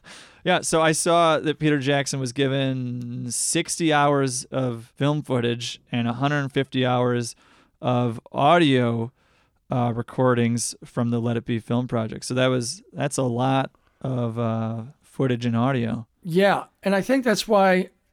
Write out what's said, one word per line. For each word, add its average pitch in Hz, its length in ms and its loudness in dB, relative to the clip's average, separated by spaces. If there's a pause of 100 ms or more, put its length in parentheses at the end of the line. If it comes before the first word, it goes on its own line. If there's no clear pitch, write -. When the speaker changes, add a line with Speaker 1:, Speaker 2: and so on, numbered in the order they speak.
(460)
Speaker 1:
Yeah, 175 140 2
so 160 220 2
I 160 100 6
saw 165 460 4
that 147 200 -2
Peter 151 200 2
Jackson 139 420 0
was 127 140 -4
given 127 960 -4
sixty 160 640 -2
hours 139 580 2
of 123 420 -6
film 147 280 0
footage 120 580 -4 (100)
and 120 160 0
a 117 60 0
hundred 139 400 0
fifty 131 320 0
hours 123 500 0 (460)
of 123 400 0 (100)
audio, 131 800 2 (600)
uh, 120 260 0
recordings 120 800 0 (100)
from 120 240 -2
the 120 100 0
Let 117 200 -2
It 113 80 -8
Be 120 140 -2
film 123 280 -2
project. 113 380 -4
So 123 80 -4
that 127 140 2
was, 127 340 -2 (100)
that's 143 240 -4
a 135 60 0
lot 131 480 0 (320)
of, 120 360 -4
uh, 113 440 -4 (200)
footage 123 440 -2
and 117 100 0
audio. 117 500 -2 (180)
Speaker 2:
Yeah, 180 400 2 (180)
and 196 120 0
I 196 80 2
think 254 220 0
that's 214 220 0
why 190 440 4 (220)